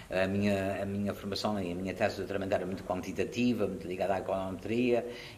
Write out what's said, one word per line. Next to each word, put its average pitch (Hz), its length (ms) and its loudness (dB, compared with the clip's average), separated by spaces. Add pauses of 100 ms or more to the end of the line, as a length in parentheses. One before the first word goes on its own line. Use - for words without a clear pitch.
(100)
A 92 160 2
minha, 98 560 2
a 98 40 -2
minha 101 280 -2
formação 101 460 -2
e 87 120 -2
a - 20 -2
minha 95 180 -2
tese 104 220 0
de 101 40 -8
doutoramento 95 360 0
era 90 120 2
muito 92 180 -4
quantitativa, 98 840 2
muito 90 200 -2
ligada 92 280 2
à 92 40 2
econometria, 98 840 2 (340)